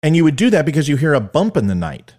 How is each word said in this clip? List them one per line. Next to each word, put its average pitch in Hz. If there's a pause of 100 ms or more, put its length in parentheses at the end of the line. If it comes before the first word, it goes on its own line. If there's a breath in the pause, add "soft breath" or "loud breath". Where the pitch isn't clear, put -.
"And 156
you 170
would 151
do 220
that 156
because 151
you 143
hear 147
a 131
bump 160
in 117
the 98
night" 80